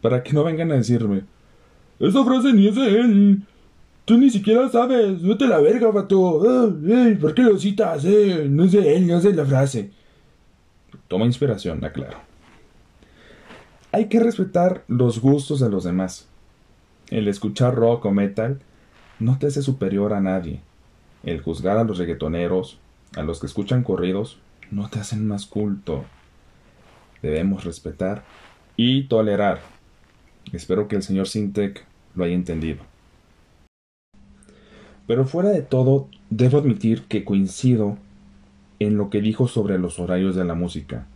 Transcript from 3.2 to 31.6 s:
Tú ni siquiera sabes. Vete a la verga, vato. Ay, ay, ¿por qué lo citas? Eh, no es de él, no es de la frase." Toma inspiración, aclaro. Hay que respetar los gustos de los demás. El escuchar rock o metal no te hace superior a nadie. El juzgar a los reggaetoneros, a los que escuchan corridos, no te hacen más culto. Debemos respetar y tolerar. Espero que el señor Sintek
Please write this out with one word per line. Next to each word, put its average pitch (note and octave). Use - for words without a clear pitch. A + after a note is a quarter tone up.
Tú A3+
ni C4+
siquiera A3
sabes. A#3
Vete G#3
a C4
la F#3
verga, G#3+
vato. F#3+
Ay, G#3
ay, A#3+
¿por D3+
qué B3
lo G#3+
citas? F3
Eh, F#3+
no D3
es F#3
de F3
él, F3+
no E3+
es E3+
de G3+
la D3+
frase." C3
Toma G2
inspiración, A2
aclaro. -
Hay G#3+
que A3
respetar F#3
los A#2+
gustos C#3
de A#2+
los F#2+
demás. F#2
El A2
escuchar G#2
rock A#2
o G#2
metal G2+
no B2
te C#3+
hace C#3+
superior G2+
a G2+
nadie. F#2
El D#2+
juzgar E2
a A#2
los G#2+
reggaetoneros, E2+
a D#2+
los D#2
que -
escuchan B2
corridos, F#2+
no G2+
te A2
hacen G#2+
más G2+
culto. G2
Debemos E2+
respetar F2
y B2+
tolerar. G2+
Espero F#2
que G#2
el G2
señor F#2+
Sintek G2+